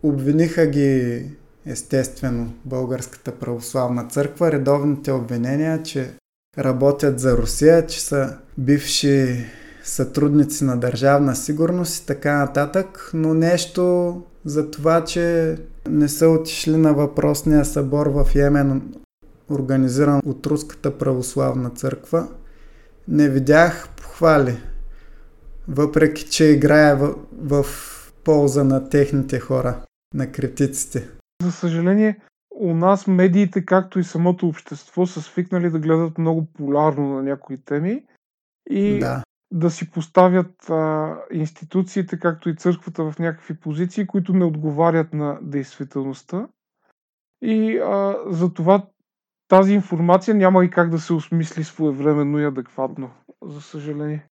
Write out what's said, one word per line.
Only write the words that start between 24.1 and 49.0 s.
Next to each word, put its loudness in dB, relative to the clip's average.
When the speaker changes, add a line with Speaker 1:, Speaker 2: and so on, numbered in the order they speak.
Speaker 1:
въпреки 0
че 2
играе 6
в, 0
в 0
полза 4
на 0
техните 0
хора, -4
на -4
критиците. -4
Speaker 2:
За 0
съжаление, 0
у 0
нас 2
медиите, 2
както 0
и 0
самото 0
общество, -6
са -10
свикнали -4
да -4
гледат 0
много 0
полярно 0
на -6
някои -8
теми -4
и 0
Speaker 1:
Да. -4
Speaker 2:
да 0
си -12
поставят, 2
а, -2
институциите, -4
както -2
и -4
църквата, -4
в -8
някакви -6
позиции, -6
които -2
не 2
отговарят 0
на -4
действителността. -8
И, 0
а, -2
за -2
това 2